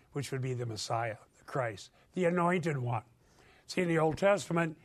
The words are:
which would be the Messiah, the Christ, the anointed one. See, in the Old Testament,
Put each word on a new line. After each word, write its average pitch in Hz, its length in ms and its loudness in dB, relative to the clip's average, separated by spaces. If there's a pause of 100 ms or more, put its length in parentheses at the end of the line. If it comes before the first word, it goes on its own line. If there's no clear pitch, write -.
(140)
which 139 180 -6
would 135 80 -4
be 127 140 -4
the 120 100 -6
Messiah, 113 540 -4 (180)
the - 80 -20
Christ, 117 460 -4 (240)
the 180 100 0
anointed 170 540 2
one. 120 240 -2 (640)
See, - 160 -2
in 170 60 0
the 165 100 2
Old 156 180 2
Testament, 170 680 2